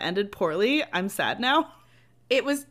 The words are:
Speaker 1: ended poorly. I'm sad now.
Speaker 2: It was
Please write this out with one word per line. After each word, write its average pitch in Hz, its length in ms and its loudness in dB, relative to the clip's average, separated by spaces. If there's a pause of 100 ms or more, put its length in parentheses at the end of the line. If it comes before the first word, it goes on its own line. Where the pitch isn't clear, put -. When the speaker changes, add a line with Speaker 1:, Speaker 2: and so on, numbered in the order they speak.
Speaker 1:
ended 202 300 -2
poorly. 208 500 0 (100)
I'm 185 160 -2
sad 208 320 -2
now. 269 320 2 (580)
Speaker 2:
It 254 160 2
was 277 240 -2